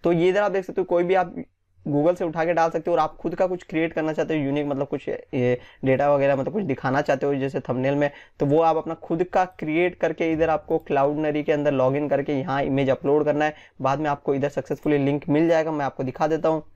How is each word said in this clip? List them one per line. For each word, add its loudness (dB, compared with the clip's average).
तो 2
ये 4
इधर 2
आप 0
देख -2
सकते -4
हो -2
कोई 2
भी 2
आप 0
Google 2
से -4
उठा -2
के 0
डाल 2
सकते -2
हो 2
और 4
आप -2
खुद -6
का 2
कुछ -6
क्रिएट -2
करना -2
चाहते -2
हो 0
यूनिक, 0
मतलब -2
कुछ -6
ये -2
डेटा 4
वगैरह 2
मतलब -4
कुछ -2
दिखाना -2
चाहते -2
हो 0
जैसे -4
थंबनेल -2
में, 0
तो 0
वो 4
आप 2
अपना -4
खुद -4
का 0
क्रिएट 0
करके -2
इधर 2
आपको -2
क्लाउडनरी 0
के 0
अंदर 2
लॉगिन 2
करके 0
यहाँ -2
इमेज 0
अपलोड 2
करना 2
है। -2
बाद 0
में -2
आपको -2
इधर -2
सक्सेसफुली -2
लिंक 0
मिल 4
जाएगा, 2
मैं -4
आपको -6
दिखा -2
देता 0
हूँ। -2